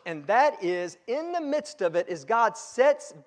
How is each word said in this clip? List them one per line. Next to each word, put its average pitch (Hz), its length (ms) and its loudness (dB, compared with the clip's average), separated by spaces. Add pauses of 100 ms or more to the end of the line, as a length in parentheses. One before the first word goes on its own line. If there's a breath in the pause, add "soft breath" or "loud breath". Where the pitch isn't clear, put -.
And 156 180 -8
that 233 380 2
is, 175 420 -2
in 320 280 -4
the 349 60 -4
midst 294 440 -4
of 170 120 0
it, 175 140 0
as 156 160 -8
God 226 320 2
sets - 560 0 (140)